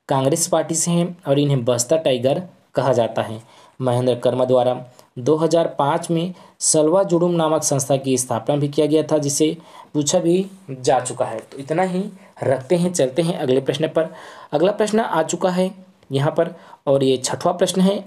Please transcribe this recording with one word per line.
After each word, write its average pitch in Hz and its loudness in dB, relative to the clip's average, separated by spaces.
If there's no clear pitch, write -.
कांग्रेस 139 0
पार्टी 160 0
से 165 -2
हैं 175 0
और 143 2
इन्हें 139 2
बस्तर 123 0
टाइगर 135 0
कहा 131 2
जाता 113 0
है। 110 -10
महेंद्र 127 2
कर्मा 123 0
द्वारा 123 2
दो 135 2
हज़ार 165 2
पाँच 156 -2
में 170 -2
सलवा 160 4
जुडुम 170 2
नामक 160 0
संस्था 139 0
की 131 0
स्थापना 127 -2
भी 143 -2
किया 151 0
गया 156 2
था, 151 0
जिसे 156 0
पूछा 147 0
भी 175 2
जा 131 0
चुका 123 -4
है। 113 -6
तो - -16
इतना 156 -2
ही 185 -2
रखते 131 0
हैं, 175 0
चलते 131 0
हैं 170 -2
अगले 135 0
प्रश्न 147 -2
पर। 165 -2
अगला 165 2
प्रश्न 208 0
आ 160 0
चुका 180 -2
है 185 0
यहाँ 135 0
पर 170 0
और 139 4
ये 131 4
छठवां 175 -2
प्रश्न 180 0
है। 196 4